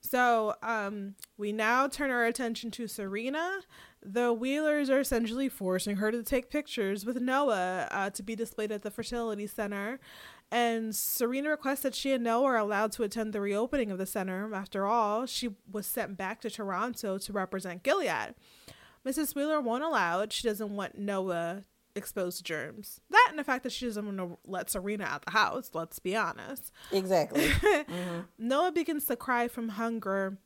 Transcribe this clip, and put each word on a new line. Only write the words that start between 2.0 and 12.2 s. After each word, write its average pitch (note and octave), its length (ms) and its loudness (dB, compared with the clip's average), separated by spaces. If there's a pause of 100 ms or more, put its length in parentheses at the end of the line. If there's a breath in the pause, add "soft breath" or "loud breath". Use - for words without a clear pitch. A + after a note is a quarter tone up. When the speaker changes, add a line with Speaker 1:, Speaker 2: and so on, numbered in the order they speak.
Speaker 1:
our A#3+ 140 4
attention A#3 460 -2
to A#3 160 -6
Serena. C4 720 -4 (420 loud breath)
The A#3+ 320 2
Wheelers C#4+ 560 2
are C4+ 100 6
essentially B3 500 2
forcing F#3+ 480 0
her G#3+ 140 2
to A#3 120 -2
take - 260 0
pictures G#3 560 -2
with B3 160 -2
Noah, G#3+ 720 2
uh, G3 200 0
to G3+ 120 -10
be A3 120 -6
displayed G#3+ 360 -4
at G#3 120 -4
the G#3 80 -6
fertility A3+ 560 -4
center. G#3 520 -4 (520 loud breath)
And A3+ 440 2
Serena C4 540 0
requests C#4+ 320 0
that C4 140 0
she C4+ 160 0
and B3+ 120 2